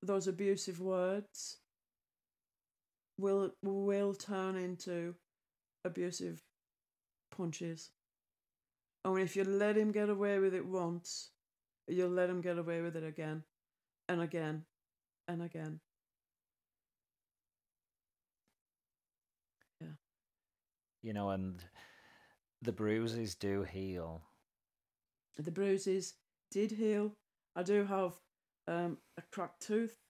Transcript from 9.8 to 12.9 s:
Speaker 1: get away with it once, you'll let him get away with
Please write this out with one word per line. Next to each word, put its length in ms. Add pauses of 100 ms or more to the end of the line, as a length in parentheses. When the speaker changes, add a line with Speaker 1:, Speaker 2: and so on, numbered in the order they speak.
Speaker 1:
get 180
away 300
with 140
it 120
once, 640 (580)
you'll 220
let 200
him 120
get 160
away 240
with 140